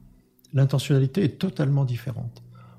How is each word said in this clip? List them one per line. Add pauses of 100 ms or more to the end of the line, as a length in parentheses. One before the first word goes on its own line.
(540)
L'intentionnalité
est
totalement
différente. (360)